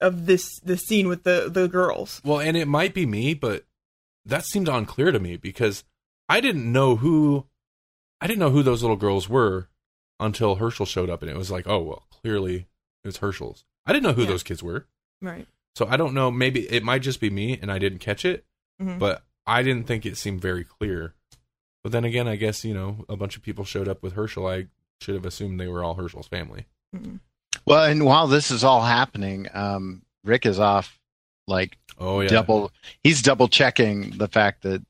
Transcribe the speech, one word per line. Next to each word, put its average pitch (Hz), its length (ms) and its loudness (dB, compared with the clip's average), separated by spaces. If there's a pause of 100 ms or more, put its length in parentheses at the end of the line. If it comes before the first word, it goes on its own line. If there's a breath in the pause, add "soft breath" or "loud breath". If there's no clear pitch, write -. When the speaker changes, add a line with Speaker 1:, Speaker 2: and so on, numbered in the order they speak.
Speaker 1:
of 180 240 0
this, 185 340 2
the 180 180 -2
scene 202 300 0
with 180 160 -4
the, 175 280 2
the 185 160 2
girls. 180 560 -2
Speaker 2:
Well, 147 160 0
and 156 180 0
it 160 100 -2
might 156 260 2
be 180 120 -2
me, 117 280 0
but 123 320 -4 (600)
that 131 200 -4
seemed 196 240 -2
unclear 131 420 0
to 135 80 2
me 87 180 -8
because 101 460 -4 (460)
I 185 120 4
didn't 160 300 -2
know 131 260 4
who, 147 480 2 (760)
I - 60 -4
didn't 208 120 -2
know 151 120 4
who 139 120 6
those 120 180 4
little 113 160 2
girls 98 320 0
were 104 400 0 (500)
until 104 360 0
Herschel 110 300 -2
showed 90 240 -2
up, 85 120 -6
and 80 100 -10
it 73 60 -8
was 92 140 -6
like, 92 160 -6
"Oh, 98 120 0
well, 80 320 -10
clearly 95 560 -4 (360)
it's 101 140 -12
Herschel's." - 480 -8 (200)
I 160 60 0
didn't 277 120 2
know 165 100 2
who 120 100 2
Speaker 1:
Yeah. 98 60 0
Speaker 2:
those 90 140 -2
kids 85 200 -10
were. 87 220 -8 (360)
Speaker 1:
Right. 175 240 -14 (300)
Speaker 2:
So 107 140 -2
I 131 80 0
don't 147 160 0
know. 135 180 2
Maybe 127 300 0 (100)
it 117 120 0
might 123 180 0
just 131 180 -4
be 107 100 0
me, 107 320 -4
and 101 100 -8
I 95 80 -2
didn't 95 200 -2
catch - 240 -6
it, 180 220 -2 (360)
Speaker 1:
Mm-hmm. 185 180 -4
Speaker 2:
but 98 240 0 (220)
I 120 180 2
didn't 127 240 0
think 113 180 -4
it 101 100 -8
seemed 98 260 -6
very 90 220 -2
clear. 87 520 -8 (680)
But 107 80 -8
then 117 140 0
again, 120 220 -2
I 107 100 -4
guess, 107 260 -4
you 113 100 -4
know, 101 360 -6
a 104 80 -8
bunch 98 180 -6
of - 80 -18
people 104 220 -8
showed 98 240 -4
up 95 120 -6
with 92 120 -8
Herschel. 98 340 -6
I 92 200 -4 (340)
should 98 140 -6
have 90 100 -6
assumed 92 340 -6
they 92 80 -6
were 87 160 -6
all 85 120 -4
Herschel's 87 320 -10
family. 80 380 -10 (300)
Speaker 1:
Mm-hmm. - 200 -14 (500)
Speaker 3:
Well, 156 180 8
and 151 220 4
while 151 220 6
this 143 240 2
is 117 120 -2
all 131 200 6
happening, 101 720 0
um, 95 500 -6 (200)
Rick 117 220 2
is 98 140 2
off, 101 380 2 (500)
like, 95 300 -2 (200)
Speaker 2:
Oh, 95 240 -2
yeah. 98 80 2
Speaker 3:
double, 107 420 2 (320 loud breath)
he's 143 180 6
double 131 280 6
checking 104 640 2
the 101 180 -4
fact 104 320 2
that 95 280 -4